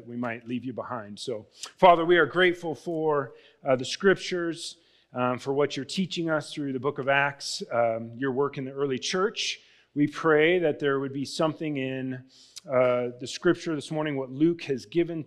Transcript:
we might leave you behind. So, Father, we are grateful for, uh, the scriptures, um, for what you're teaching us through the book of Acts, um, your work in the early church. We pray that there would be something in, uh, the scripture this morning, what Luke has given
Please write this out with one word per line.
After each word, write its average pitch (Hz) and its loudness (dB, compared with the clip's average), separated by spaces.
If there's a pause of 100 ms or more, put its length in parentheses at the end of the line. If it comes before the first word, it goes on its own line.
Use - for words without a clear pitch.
we 120 -12
might 117 -6
leave 123 -6
you 127 -8
behind. 104 -8
So, 110 -8 (280)
Father, 175 8
we 175 6
are 160 6
grateful 175 2
for, 156 -2 (320)
uh, 131 4
the 127 0
scriptures, 175 0 (360)
um, 123 0
for 139 -4
what 143 2
you're 139 -6
teaching 170 -2
us 151 -2
through 143 -6
the 131 -4
book 139 -4
of 135 -4
Acts, 139 0 (120)
um, 117 0
your 135 -2
work 139 0
in 139 -6
the 131 -8
early 139 -2
church. - -2 (360)
We 147 4
pray 160 4
that 160 0
there 139 0
would 135 -6
be 135 -4
something 156 -2
in, 131 -6 (480)
uh, 123 4 (100)
the 131 -10
scripture 165 0
this 139 -6
morning, 156 -2
what 135 -6
Luke 160 2
has 127 -4
given 170 -2